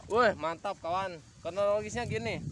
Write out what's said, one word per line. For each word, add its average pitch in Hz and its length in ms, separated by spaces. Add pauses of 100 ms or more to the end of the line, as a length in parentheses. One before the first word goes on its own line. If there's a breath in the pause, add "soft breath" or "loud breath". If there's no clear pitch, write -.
Wih, 208 320
mantap, 165 400
kawan. 180 400 (240)
Kronologisnya 208 640
gini. 214 320 (140)